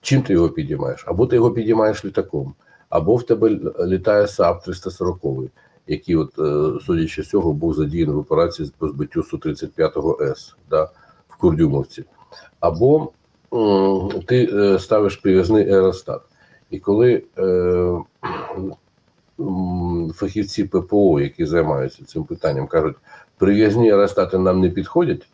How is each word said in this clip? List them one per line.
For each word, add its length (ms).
Чим 220
ти 100
його 160
підіймаєш? 580
Або 200
ти 80
його 160
підіймаєш 540
літаком, 480
або 260
в 80
тебе 260
л-, 380
літає 400
сап 360
триста 280
сороковий, 580
який, 280
от, 240
е, 460
судячи 380
з 60
цього, 240
був 200
задіяний 420
в 40
операції 460
з-, 60
по 160
збиттю 360
Су 140
тридцять 360
п'ятого 480
С, 340
да, 140
в 100
Курдюмовці. 680
Або, 520
м, 560
ти, 260
е, 260
ставиш 360
прив'язний 560
аеростат. 500
І 100
коли, 440
е, 60
м, 760
фахівці 480
П 180
П 100
О, 280
які 260
займаються 600
цим 180
питанням, 440
кажуть, 280
"Прив'язні 540
аеростати 460
нам 240
не 80
підходять" 640